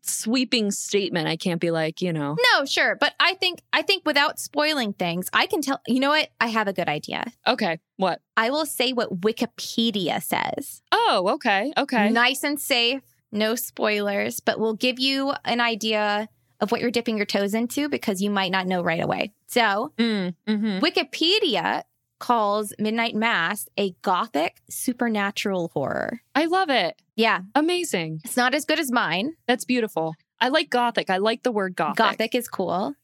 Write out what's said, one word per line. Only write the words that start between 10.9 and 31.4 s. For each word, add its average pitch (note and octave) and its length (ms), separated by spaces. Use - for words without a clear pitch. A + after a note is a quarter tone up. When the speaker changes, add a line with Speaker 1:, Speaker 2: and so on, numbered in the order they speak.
Speaker 1:
Oh, E4+ 420
okay. A#3 420
Okay. A3+ 320
Speaker 2:
Nice B3 360
and D4 140
safe. B3 420
No G#3+ 220
spoilers, G#3 840
but - 220
we'll A3 140
give B3+ 220
you C4+ 360
an A#3 160
idea G#3+ 680
of G3+ 100
what A#3 80
you're A#3+ 120
dipping A#3 260
your G#3 80
toes G3+ 280
into A#3+ 360
because A3+ 320
you G#3 80
might F#3+ 220
not F#3 140
know F#3 160
right E3+ 220
away. - 300
So A3+ 500
Speaker 1:
Mm, G#3 380
mm-hmm. G#3+ 320
Speaker 2:
Wikipedia D#4+ 1040
calls G#3+ 600
Midnight A3+ 340
Mass G#3+ 540
a G3+ 140
gothic A3+ 680
supernatural G3+ 1040
horror. - 460
Speaker 1:
I D4+ 120
love F4+ 260
it. G3+ 280
Speaker 2:
Yeah. G#3+ 260
Speaker 1:
Amazing. C4+ 680
Speaker 2:
It's - 140
not B3+ 180
as D4 100
good D#4 140
as C#4 120
mine. A#3 440
Speaker 1:
That's B3 200
beautiful. G3+ 500
I A#3 100
like D4+ 220
gothic. A#3+ 400
I F#3 60
like A3 260